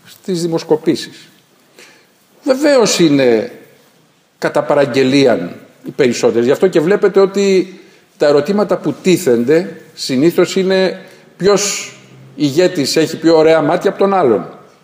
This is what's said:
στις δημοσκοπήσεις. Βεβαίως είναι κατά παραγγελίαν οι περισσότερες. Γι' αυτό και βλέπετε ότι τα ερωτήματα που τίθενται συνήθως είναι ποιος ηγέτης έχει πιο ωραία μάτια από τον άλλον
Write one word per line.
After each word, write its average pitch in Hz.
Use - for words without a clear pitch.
στις 175
δημοσκοπήσεις. 165
Βεβαίως 269
είναι 135
κατά 151
παραγγελίαν 131
οι -
περισσότερες. 120
Γι' 127
αυτό 190
και 175
βλέπετε 196
ότι 190
τα 156
ερωτήματα 180
που 147
τίθενται 160
συνήθως 170
είναι 190
ποιος -
ηγέτης 147
έχει 151
πιο 165
ωραία 156
μάτια 170
από -
τον 196
άλλον 113